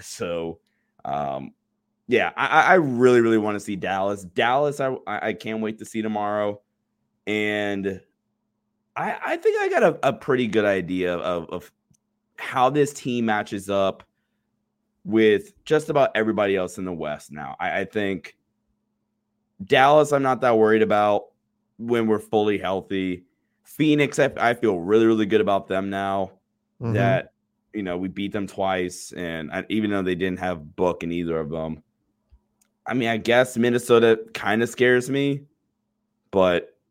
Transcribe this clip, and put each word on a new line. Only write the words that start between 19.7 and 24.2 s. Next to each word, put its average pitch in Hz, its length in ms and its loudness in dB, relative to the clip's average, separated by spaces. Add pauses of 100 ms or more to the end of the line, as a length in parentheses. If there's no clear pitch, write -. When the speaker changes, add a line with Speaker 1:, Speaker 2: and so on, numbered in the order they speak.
Speaker 1:
I'm 139 100 2
not 131 200 0
that 123 160 4
worried 110 240 6
about 104 440 2 (520)
when 117 280 0
we're 107 120 2
fully 104 400 0
healthy. 92 640 -4 (400)
Phoenix, 147 540 0
I, 135 180 2